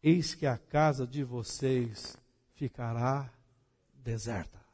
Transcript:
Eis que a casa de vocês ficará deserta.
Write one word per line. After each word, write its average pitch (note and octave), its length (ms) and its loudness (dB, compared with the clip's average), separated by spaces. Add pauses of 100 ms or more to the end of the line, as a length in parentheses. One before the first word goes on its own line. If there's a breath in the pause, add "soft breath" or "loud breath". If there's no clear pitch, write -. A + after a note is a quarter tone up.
Eis D#3+ 320 4
que - 120 -2
a B2+ 100 2
casa D3 500 2
de C#3 160 -4
vocês B2 920 -2 (380)
ficará B2 760 -2 (720)
deserta. A2+ 560 -6 (160)